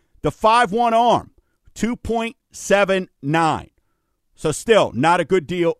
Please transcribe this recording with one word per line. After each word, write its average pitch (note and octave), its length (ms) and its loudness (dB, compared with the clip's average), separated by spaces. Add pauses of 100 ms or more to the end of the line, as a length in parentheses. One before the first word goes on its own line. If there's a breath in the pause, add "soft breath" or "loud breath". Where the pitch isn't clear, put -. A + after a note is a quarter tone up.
(240)
The - 80 0
five A3+ 400 2
one A#3 240 0
arm, A3+ 360 2 (440)
two A#3+ 200 -4
point A3+ 420 -6 (140)
seven F#3+ 580 0 (120)
nine. D3+ 480 -2 (680)
So D#3+ 160 -4
still F#3 420 2
not D#3+ 260 0
a D#3+ 60 -2
good F3+ 220 -2
deal E3+ 320 -2